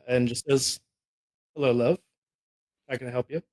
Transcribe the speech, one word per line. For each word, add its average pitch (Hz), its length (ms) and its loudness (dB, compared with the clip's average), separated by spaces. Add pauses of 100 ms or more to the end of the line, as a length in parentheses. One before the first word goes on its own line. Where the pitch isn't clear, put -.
and 123 200 2
just 120 200 -6
says, 135 320 0 (760)
Hello, 143 160 2
love. 120 280 2 (880)
How 131 80 -4
can 131 100 -10
I 123 40 -8
help 123 200 -4
you? 160 100 -6 (120)